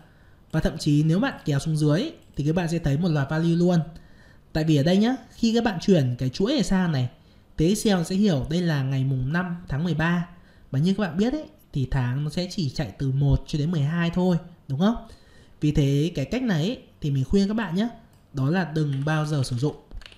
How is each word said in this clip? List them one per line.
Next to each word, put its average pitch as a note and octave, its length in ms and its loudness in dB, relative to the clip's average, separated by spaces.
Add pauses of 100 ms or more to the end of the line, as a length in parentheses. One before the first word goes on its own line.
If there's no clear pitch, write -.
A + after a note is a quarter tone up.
(520)
Và D#3 80 0
thậm D#3+ 180 0
chí D3+ 260 2
nếu D#3+ 160 2
bạn C4 260 -2
kéo C#3+ 140 0
xuống D#3 180 -2
dưới D3+ 240 2
ấy, D#4+ 120 -6 (220)
thì C#3+ 100 -4
các D#3 100 0
bạn F3 140 0
sẽ E3 100 -2
thấy C#3 180 0
một F3+ 120 0
loạt D3 200 0
value E3 260 0
luôn. F3 240 4 (760)
Tại D#3 100 0
vì D#3 120 4
ở C#3 80 4
đây F3+ 140 4
nhá, A#3 180 2 (160)
khi A3+ 240 0
các A#3 80 2
bạn G3 180 -2
chuyển C#3 360 4
cái B2+ 120 -2
chuỗi G#3+ 240 0
này C4 100 2
sang F#3 280 2
này, B2+ 180 0 (480)
thì D#3 120 4
Excel G3+ 340 2
sẽ F#3 120 -4
hiểu F#3 340 2
đây E3+ 120 0
là D3+ 220 0
ngày C3+ 200 0
mùng C3+ 300 -2
năm F3 240 -4 (100)
tháng C#3+ 160 -4
mười F3 100 -2
ba. E3+ 340 0 (440)
Và C3+ 80 0
như F3+ 140 2
các G3+ 80 -2
bạn E3 160 -4
biết A#3 160 2
ấy, D#4 120 -6 (280)
thì C3 180 -2
tháng C3 320 0
nó D3+ 60 -4
sẽ F3+ 220 -6
chỉ D3+ 180 -4
chạy A#2+ 280 -6
từ C3+ 140 -2
một C3+ 360 2
cho D#3 120 -2
đến D#3 120 -2
mười D#3+ 100 -2
hai E3+ 280 0
thôi, F3+ 280 2 (300)
đúng C3+ 120 -4
không? G#3+ 160 2 (640)
Vì D3+ 100 2
thế C#3+ 440 2
cái C3+ 100 -2
cách B3+ 180 -4
này F#3 180 0
ấy, A#3 220 -4 (180)
thì D3 100 -2
mình C3+ 120 0
khuyên G3 240 2
các G#3+ 60 -4
bạn G3 220 -4
nhé, A3 140 0 (440)
đó C3+ 160 0
là E3+ 260 0
đừng C#3+ 300 -2
bao D#3 200 0
giờ D3+ 180 -2
sử B2 140 -4
dụng, C#3 180 -2 (420)